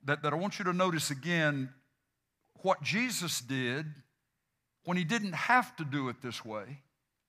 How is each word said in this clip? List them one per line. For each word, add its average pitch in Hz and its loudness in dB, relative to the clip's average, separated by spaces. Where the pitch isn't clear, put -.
that, 151 0
that 147 2
I - 0
want 190 -2
you 202 -2
to 180 2
notice 175 2
again 143 2
what 185 2
Jesus 175 -2
did 131 -2
when 180 0
he 180 2
didn't 202 0
have 233 2
to 160 -4
do 135 0
it 120 -8
this 117 -8
way, 110 -10